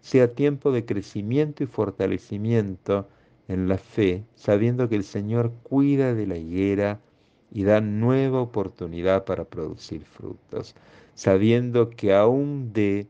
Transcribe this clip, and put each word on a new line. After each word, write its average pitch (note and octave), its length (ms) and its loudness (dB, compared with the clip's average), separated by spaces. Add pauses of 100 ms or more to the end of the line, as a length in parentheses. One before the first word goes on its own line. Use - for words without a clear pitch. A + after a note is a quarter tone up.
sea A#2+ 340 2
tiempo C#3+ 380 0
de A#2+ 100 0
crecimiento A#2 800 -4
y B2+ 40 -6
fortalecimiento G2 1400 -2 (400)
en F#2 200 -2
la F#2+ 100 0
fe, F#2+ 560 -2
sabiendo A#2 560 0
que A2 60 -2
el G2+ 80 -2
Señor A2+ 480 -2 (120)
cuida C3+ 520 0
de G#2+ 100 -2
la F#2 100 -4
higuera G2 640 -2 (520)
y G2+ 120 -4
da G#2+ 160 4
nueva B2 600 0
oportunidad F#2+ 840 -2
para E2+ 220 -4
producir - 580 -10
frutos, - 720 -14 (380)
sabiendo A#2 760 2
que G2 220 0
aún B2+ 600 2
de G2+ 360 0